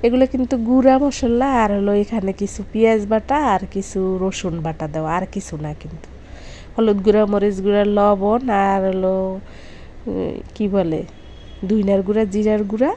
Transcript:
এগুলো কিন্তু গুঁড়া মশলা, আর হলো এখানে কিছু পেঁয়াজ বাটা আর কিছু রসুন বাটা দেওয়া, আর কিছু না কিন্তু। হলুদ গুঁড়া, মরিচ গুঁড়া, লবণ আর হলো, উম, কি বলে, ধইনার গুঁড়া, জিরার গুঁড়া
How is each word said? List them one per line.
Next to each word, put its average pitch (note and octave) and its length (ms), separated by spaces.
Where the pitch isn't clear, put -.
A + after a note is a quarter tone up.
এগুলো B3+ 240
কিন্তু B3+ 280
গুঁড়া C4 340
মশলা, C4 480
আর G#3+ 120
হলো G3+ 240
এখানে G3+ 380
কিছু - 260
পেঁয়াজ A3 360
বাটা A3 320
আর F#3 100
কিছু G3 280
রসুন F#3 420
বাটা D#3+ 280
দেওয়া, D#3 280
আর F#3 160
কিছু G3 260
না D3+ 160
কিন্তু। - 360
হলুদ G#3+ 340
গুঁড়া, G#3+ 220
মরিচ G3+ 360
গুঁড়া, G3+ 240
লবণ G#3 560
আর G3 260
হলো, F#3+ 300
উম, F#3+ 280
কি G#3+ 140
বলে, F3 340
ধইনার G3 380
গুঁড়া, G#3 240
জিরার G#3 380
গুঁড়া A3 340